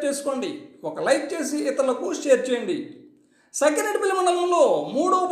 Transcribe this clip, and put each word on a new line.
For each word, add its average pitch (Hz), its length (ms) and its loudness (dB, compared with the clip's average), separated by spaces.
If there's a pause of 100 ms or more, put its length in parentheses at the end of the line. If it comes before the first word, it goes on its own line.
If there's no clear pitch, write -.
చేసుకోండి, 269 460 -4 (380)
ఒక 139 80 -8 (100)
లైక్ 294 260 2
చేసి 302 260 -4 (120)
ఇతరులకు 262 380 -2 (140)
షేర్ 262 260 4
చేయండి. 220 280 -2 (800)
సఖినేటిపల్లి 381 640 0
మండలంలో 349 440 2 (340)
మూడవ 359 360 2